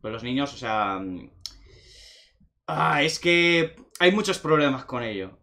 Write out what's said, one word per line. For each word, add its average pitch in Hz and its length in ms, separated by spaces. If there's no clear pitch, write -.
pero 110 120
los 110 100
niños, 135 300
o - 40
sea, 107 420
mm, 92 320
ah, 156 360
es 156 160
que 170 560
hay 180 120
muchos 208 260
problemas 147 480
con 123 160
ello. 101 420